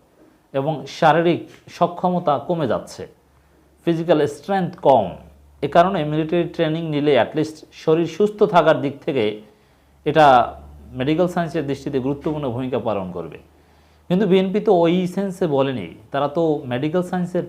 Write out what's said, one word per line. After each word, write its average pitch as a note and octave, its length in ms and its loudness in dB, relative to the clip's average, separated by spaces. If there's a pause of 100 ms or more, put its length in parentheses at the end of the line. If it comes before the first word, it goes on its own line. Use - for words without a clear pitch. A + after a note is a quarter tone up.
(520)
এবং C#3 340 -6
শারীরিক E3 640 2 (200)
সক্ষমতা F3 680 -2
কমে E3 280 -4
যাচ্ছে, F2+ 400 -6 (800)
ফিজিক্যাল D#3+ 420 2
স্ট্রেংথ F#3 500 -4
কম। F#2+ 400 2 (460)
এ C#3+ 60 -2
কারণে F3+ 360 2
মিলিটারি D#3+ 440 -2
ট্রেনিং E3 400 -2
নিলে D3 340 2
at C#3+ 160 -2
least D3+ 180 -2 (160)
শরীর D#3+ 340 0
সুস্থ G#3 360 0
থাকার D#3+ 380 4
দিক C3+ 240 -6
থেকে A2 360 -2 (640)
এটা C#3 520 6 (360)
মেডিকেল D#3 360 0
সায়েন্সের E3 380 -4
দৃষ্টিতে C3+ 340 -4
গুরুত্বপূর্ণ C#3+ 500 -4
ভূমিকা B2+ 280 -4
পালন G2+ 340 -4
করবে। E2 260 -12 (720)
কিন্তু F#3+ 180 2
বিএনপি F#3+ 340 2
তো G#3 140 2
ওই F3 320 2
সেন্সে F#3 400 -4
বলেনি, C3+ 480 -2 (160)
তারা C#3 180 -2
তো D3+ 360 -2
মেডিকেল D3+ 380 -2
সায়েন্সের F3+ 460 -4